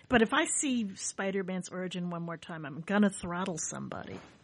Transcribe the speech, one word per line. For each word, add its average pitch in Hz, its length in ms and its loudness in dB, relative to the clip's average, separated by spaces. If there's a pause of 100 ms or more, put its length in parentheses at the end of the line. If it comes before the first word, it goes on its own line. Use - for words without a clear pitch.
But 233 140 6
if 220 100 4
I 302 120 4
see 247 500 0
Spider-Man's 190 760 -2
origin 180 420 -4
one 170 120 -4
more 170 140 -6
time, 160 280 -10
I'm 139 160 -8
gonna 202 300 6
throttle 180 480 -2
somebody. - 560 -6 (300)